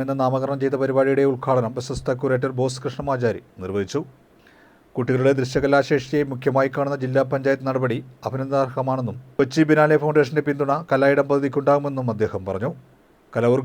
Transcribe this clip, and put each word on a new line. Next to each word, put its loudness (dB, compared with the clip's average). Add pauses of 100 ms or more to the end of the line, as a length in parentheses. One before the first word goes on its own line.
എന്ന് -4
നാമകരണം 0
ചെയ്ത 0
പരിപാടിയുടെ 2
ഉദ്ഘാടനം 0
പ്രശസ്ത -6
ക്യൂറേറ്റർ 0
ബോസ് -2
കൃഷ്ണമാചാരി -2 (220)
നിർവഹിച്ചു. -4 (1000)
കുട്ടികളുടെ 2
ദൃശ്യകലാശേഷിയെ 0
മുഖ്യമായി 0
കാണുന്ന -2
ജില്ലാ 2 (100)
പഞ്ചായത്ത് 0
നടപടി 0 (300)
അഭിനന്ദനാർഹമാണെന്നും -2 (220)
കൊച്ചി 2
ബിനാലെ 6
ഫൗണ്ടേഷന്റെ 2
പിന്തുണ 0 (180)
കലായിടം 4
പദ്ധതിക്കുണ്ടാകുമെന്നും 0
അദ്ദേഹം -2
പറഞ്ഞു. -4 (640)
കലവൂർ 2